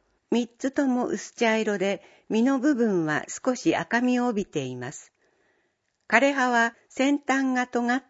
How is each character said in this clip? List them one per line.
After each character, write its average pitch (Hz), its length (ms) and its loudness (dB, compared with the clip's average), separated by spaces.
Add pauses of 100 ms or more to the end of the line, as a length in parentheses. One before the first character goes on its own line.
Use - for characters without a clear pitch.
(320)
三 233 160 0
つ - 240 -6
と 285 140 0
も 247 220 0
薄 - 260 -8
茶 220 240 2
色 214 200 -2
で、 190 260 -2 (260)
実 220 140 2
の 269 160 2
部 294 160 2
分 202 300 2
は 151 220 -2
少 - 280 -4
し - 200 0
赤 233 260 -2
み 247 180 2
を 247 80 0
帯 208 160 -2
び - 20 -20
て 143 200 -6
い 127 100 -8
ま 123 160 -10
す。 - 200 -20 (960)
枯 220 120 4
れ 277 140 4
葉 254 160 0
は 233 260 2 (120)
先 285 380 0
端 262 280 0
が 247 120 -2
尖 240 300 -2
っ 262 140 -4